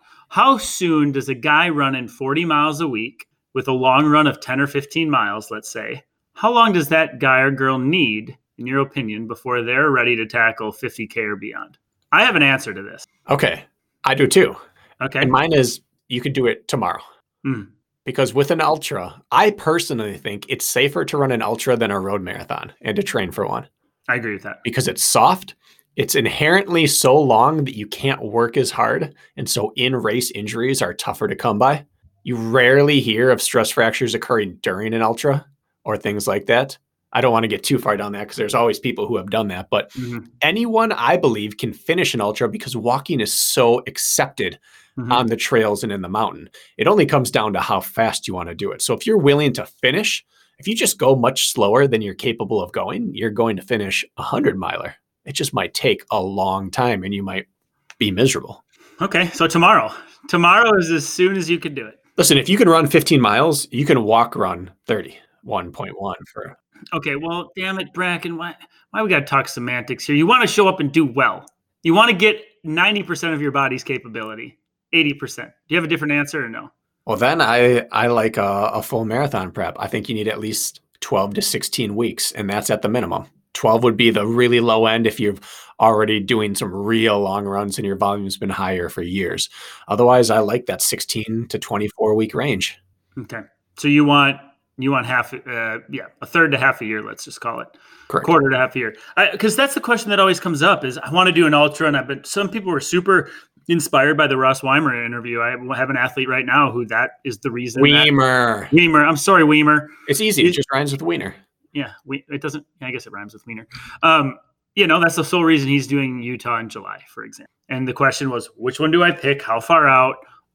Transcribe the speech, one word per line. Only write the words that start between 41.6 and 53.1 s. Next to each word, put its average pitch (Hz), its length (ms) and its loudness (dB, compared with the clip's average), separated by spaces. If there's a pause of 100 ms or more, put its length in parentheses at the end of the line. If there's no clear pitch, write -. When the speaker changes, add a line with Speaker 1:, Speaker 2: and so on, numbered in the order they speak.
Speaker 2:
finish 165 420 -2
an 117 60 -4
ultra 107 300 -2
because 110 260 -10
walking 123 460 -2
is 101 100 -2
so 120 560 2
accepted - 720 -4 (380)
Speaker 1:
Mm-hmm. 123 140 -6
Speaker 2:
on 123 160 2
the 113 80 0
trails 107 480 0
and 110 80 -6
in 98 100 -6
the 90 80 -8
mountain. 95 400 -4 (280)
It - 100 0
only 196 180 6
comes 139 240 0
down 107 240 0
to 92 60 -2
how 95 220 -2
fast - 480 -2
you 98 40 -8
wanna 87 220 -10
do 101 160 -2
it. - 100 -10
So - 120 0
if - 120 -4
you're 214 120 2
willing 143 360 4
to - 120 -8
finish, - 600 -2 (320)
if 139 120 -8
you 220 60 -2
just - 220 -2
go 131 200 4
much 123 340 0
slower 117 340 4
than 117 160 0
you're 101 140 -6
capable 113 460 -4
of 87 100 -8
going, 156 420 -6